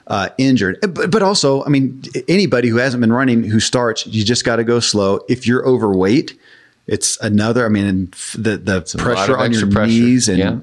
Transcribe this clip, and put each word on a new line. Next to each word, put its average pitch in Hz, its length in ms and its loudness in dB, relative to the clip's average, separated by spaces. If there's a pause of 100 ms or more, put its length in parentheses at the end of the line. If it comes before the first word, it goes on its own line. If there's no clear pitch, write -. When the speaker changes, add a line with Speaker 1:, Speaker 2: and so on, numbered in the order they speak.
Speaker 1:
uh, 98 320 -4
injured. 117 440 2
But, 175 280 -4
but 196 140 2
also, 143 400 0
I 147 60 -6
mean, 135 340 0 (240)
anybody 156 400 2
who 113 100 2
hasn't 123 240 0
been 113 100 2
running, 120 320 2
who 107 160 0
starts, 120 460 -2
you 110 180 -2
just 113 220 -2
gotta 117 180 0
go 117 160 2
slow. 101 480 0
If 123 200 -2
you're 123 200 0
overweight, 110 720 0 (480)
it's - 360 -4
another, 110 440 0
I 110 40 -2
mean, 101 160 0
and 95 280 -4
f-, - 240 -14
the, 107 200 -2
the 95 200 -2
Speaker 2:
It's - 160 -8
a - 60 -8
lot - 60 -4
Speaker 1:
pressure 113 280 0
Speaker 2:
of 127 60 -2
Speaker 1:
on 123 140 0
your 110 80 0
Speaker 2:
extra 98 100 0
pressure. 107 180 2
Speaker 1:
knees 117 400 4
and 90 80 2
Speaker 2:
Yeah. 107 260 0